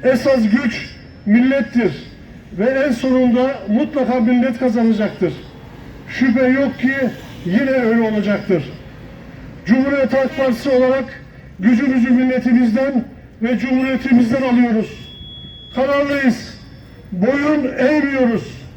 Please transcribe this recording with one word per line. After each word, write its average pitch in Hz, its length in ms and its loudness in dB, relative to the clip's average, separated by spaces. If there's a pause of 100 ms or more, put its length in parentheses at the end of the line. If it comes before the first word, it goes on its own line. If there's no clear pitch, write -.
Esas 262 380 2
güç 226 520 0 (320)
millettir 240 640 2 (680)
ve 196 60 0 (220)
en 277 60 0
sonunda 254 640 2 (140)
mutlaka 254 520 0
millet 247 380 2
kazanacaktır. 220 760 0 (760)
Şüphe 254 380 2
yok 262 320 0
ki 269 160 0 (500)
yine 247 260 0
öyle 233 300 2
olacaktır. 202 600 0 (1040)
Cumhuriyet 269 460 2
Halk 262 240 0
Partisi 262 340 -2
olarak 254 340 2 (540)
gücümüzü 247 520 2
milletimizden 254 920 2 (380)
ve 233 160 0
cumhuriyetimizden 262 840 2
alıyoruz. 240 720 0 (600)
Kararlıyız. 277 840 0 (540)
Boyun 277 680 0
eğmiyoruz. 262 840 0 (140)